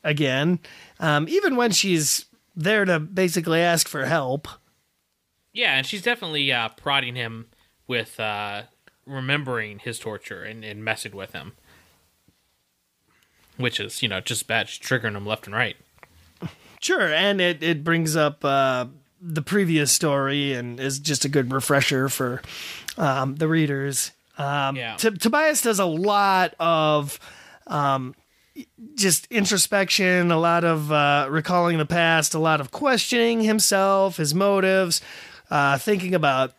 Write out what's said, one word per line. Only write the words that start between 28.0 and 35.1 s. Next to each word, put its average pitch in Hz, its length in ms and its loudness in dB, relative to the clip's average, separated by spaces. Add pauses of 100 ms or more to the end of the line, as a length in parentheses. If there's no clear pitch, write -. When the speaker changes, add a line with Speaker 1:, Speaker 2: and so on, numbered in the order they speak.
Speaker 1:
just 196 360 0
introspection, 190 1000 2
a 165 80 4
lot 170 260 2
of, 156 280 0
uh, 143 380 4
recalling 170 480 2
the 151 80 2
past, 165 480 2
a 165 40 0
lot 156 220 2
of 135 100 -8
questioning 233 720 0
himself, 196 760 4
his 151 160 0
motives, 190 680 4 (500)